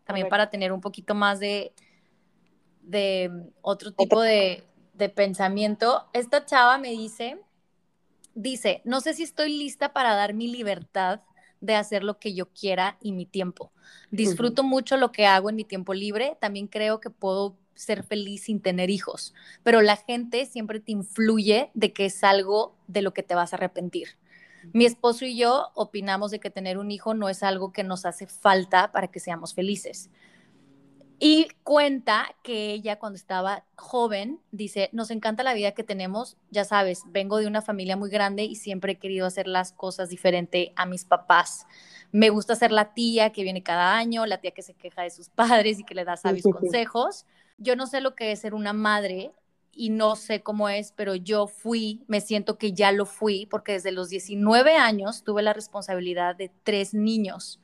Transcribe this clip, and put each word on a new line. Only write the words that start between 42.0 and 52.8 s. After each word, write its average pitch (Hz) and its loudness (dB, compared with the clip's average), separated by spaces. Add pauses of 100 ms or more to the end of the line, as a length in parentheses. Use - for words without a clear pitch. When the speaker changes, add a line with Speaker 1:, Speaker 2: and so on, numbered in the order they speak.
Speaker 1:
Me 214 6
gusta 214 0
ser 226 4
la 214 2
tía 226 2
que 208 -6
viene 185 -6
cada 180 2
año, 226 -2
la 202 -4
tía 180 -8
que 190 -18
se 180 -20
queja - -14
de 175 -8
sus - -20
<laughs> - -
padres 220 4
y 208 -14
que - -14
le 180 -6
da 175 -4
sabios 190 0
Speaker 3:
Ujú. 190 4
Speaker 1:
consejos. 233 -2 (320)
Yo 247 0
no 262 -6
sé 269 -4
lo 262 -2
que 214 -4
es 208 -6
ser 214 -8
una 208 -4
madre 208 -2 (420)
y 226 -6
no 214 2
sé 214 -6
cómo 214 -2
es, 208 -6
pero 196 -4
yo 208 0
fui, 220 -6
me 208 -2
siento 208 -4
que 208 -2
ya 196 4